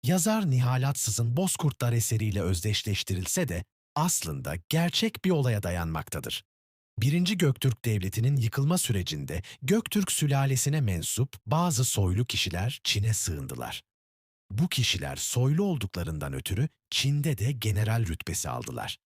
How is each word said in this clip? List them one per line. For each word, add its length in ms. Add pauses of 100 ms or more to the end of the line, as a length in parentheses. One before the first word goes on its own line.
yazar 480
Nihal 380
Atsız'ın 480
Bozkurtlar 560
eseriyle 500
özdeşleştirilse 1040
de 160 (300)
aslında 600 (140)
gerçek 560
bir 60
olaya 320
dayanmaktadır. 840 (540)
Birinci 400
Göktürk 460
Devleti'nin 520
yıkılma 420
sürecinde 640 (200)
Göktürk 500
sülalesine 680
mensup 560 (100)
bazı 380
soylu 400
kişiler 600
Çin'e 300
sığındılar. 680 (680)
Bu 180
kişiler 480
soylu 460
olduklarından 680
ötürü 360 (220)
Çin'de 480
de 140
general 540
rütbesi 420
aldılar. 580